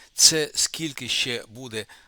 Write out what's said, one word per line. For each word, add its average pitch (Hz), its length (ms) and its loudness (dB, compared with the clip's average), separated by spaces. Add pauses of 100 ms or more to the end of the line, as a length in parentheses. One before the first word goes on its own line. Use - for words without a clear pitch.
(140)
це - 400 6
скільки 139 540 -4
ще 120 380 -2
буде 110 400 -10 (200)